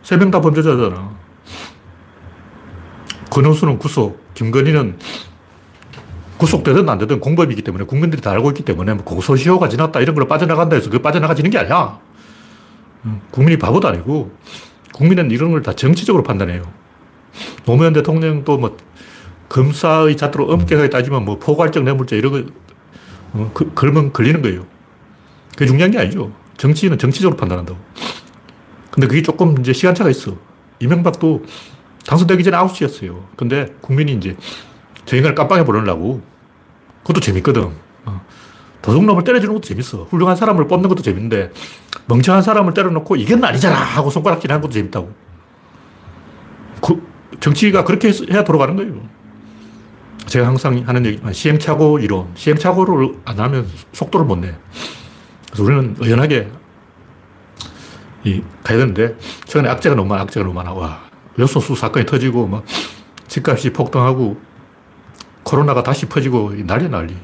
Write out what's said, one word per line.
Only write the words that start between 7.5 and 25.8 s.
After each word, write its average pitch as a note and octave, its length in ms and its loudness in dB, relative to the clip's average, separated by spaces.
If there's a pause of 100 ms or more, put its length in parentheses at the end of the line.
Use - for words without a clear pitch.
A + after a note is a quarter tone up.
때문에, G2 220 -6
국민들이 D3+ 380 -2
다 G#2 80 -2
알고 A2+ 220 2
있기 C#3+ 120 -8
때문에, F#2 300 -2
뭐 F#2 100 -6
공소시효가 C#3+ 640 2
지났다 D3+ 320 0
이런 D3+ 140 2
걸로 C#3 140 0
빠져나간다 D#3+ 480 2
해서 - 120 0
그 A2+ 120 0
빠져나가지는 D#3 500 0
게 G#3+ 80 0
아니야. A2 400 -2 (1040)
음, G#2+ 160 -6 (120)
국민이 D3+ 260 4
바보도 C#3+ 300 2
아니고, A2 440 -4 (640)
국민은 E3 360 2
이런 D3 200 0
걸 D#3 120 0
다 - 120 -4
정치적으로 E3+ 480 2
판단해요. F#2 400 -2 (1040)
노무현 D#3 260 4
대통령도 D3+ 640 0
뭐 A#2+ 200 -4 (720)
검사의 D3+ 680 2
잣대로 C#3+ 340 -2
엄격하게 D#3 380 2
따지면 B2+ 380 0
뭐 G2+ 120 -4
포괄적 D#3 460 0
뇌물죄 C3 320 -2
이런 C3 160 0
거, C3+ 180 -6 (840)
어, G#2+ 180 -4
그, D3+ 220 -4
걸면 C#3+ 400 2
걸리는 D#3 260 2
거예요. F#2 240 -4 (880)
그게 C#3+ 140 0
중요한 D3+ 240 4